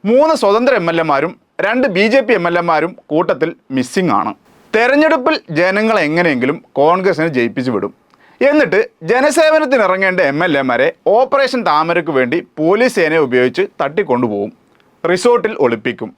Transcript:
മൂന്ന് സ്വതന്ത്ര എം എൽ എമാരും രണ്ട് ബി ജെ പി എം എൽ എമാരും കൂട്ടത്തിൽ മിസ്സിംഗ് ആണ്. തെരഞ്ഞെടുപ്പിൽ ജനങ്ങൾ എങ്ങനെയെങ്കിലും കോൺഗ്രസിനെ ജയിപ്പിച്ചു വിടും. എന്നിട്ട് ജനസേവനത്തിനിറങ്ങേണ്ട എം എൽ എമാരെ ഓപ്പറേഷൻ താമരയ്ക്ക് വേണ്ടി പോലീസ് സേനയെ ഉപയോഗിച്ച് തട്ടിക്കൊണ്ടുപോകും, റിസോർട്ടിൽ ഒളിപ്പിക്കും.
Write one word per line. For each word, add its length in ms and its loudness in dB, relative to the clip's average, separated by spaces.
മൂന്ന് 320 4
സ്വതന്ത്ര 400 2
എം 100 -2
എൽ 120 0
എമാരും 280 0
രണ്ട് 300 0
ബി 180 2
ജെ 140 4
പി 100 2
എം 120 -2
എൽ 120 -2
എമാരും 300 -2
കൂട്ടത്തിൽ 380 -2
മിസ്സിംഗ് 420 -2
ആണ്. 120 -4
തെരഞ്ഞെടുപ്പിൽ 600 2
ജനങ്ങൾ 380 0
എങ്ങനെയെങ്കിലും 500 0
കോൺഗ്രസിനെ 500 0
ജയിപ്പിച്ചു 360 -2
വിടും. 160 -4
എന്നിട്ട് 300 2
ജനസേവനത്തിനിറങ്ങേണ്ട 1080 2
എം 160 -4
എൽ 160 0
എമാരെ 240 0
ഓപ്പറേഷൻ 440 0
താമരയ്ക്ക് 480 0
വേണ്ടി 200 0
പോലീസ് 380 2
സേനയെ 280 2
ഉപയോഗിച്ച് 380 0
തട്ടിക്കൊണ്ടുപോകും, 680 -2
റിസോർട്ടിൽ 420 0
ഒളിപ്പിക്കും. 520 -4